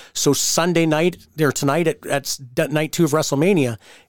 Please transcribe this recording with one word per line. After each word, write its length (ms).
So 180
Sunday 540
night, 320
or 140
tonight 340
at, 200
at 180
s-, 140
d-, 300
night 240
two 120
of 60
WrestleMania, 680